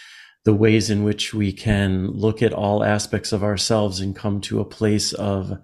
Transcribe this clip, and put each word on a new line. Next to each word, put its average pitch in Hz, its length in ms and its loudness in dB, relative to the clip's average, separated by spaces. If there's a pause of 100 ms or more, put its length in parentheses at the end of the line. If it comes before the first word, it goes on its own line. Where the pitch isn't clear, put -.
(440)
the 107 100 6
ways 110 360 4
in 104 140 0
which 104 300 -2
we 104 180 0
can 98 560 0
look 104 340 -2
at 110 100 4
all 104 300 0
aspects 104 500 -2
of 101 120 0
ourselves 104 560 0
and 95 160 -4
come 101 240 -4
to 107 200 -4
a 101 40 -2
place 104 480 -2
of 98 400 -4 (100)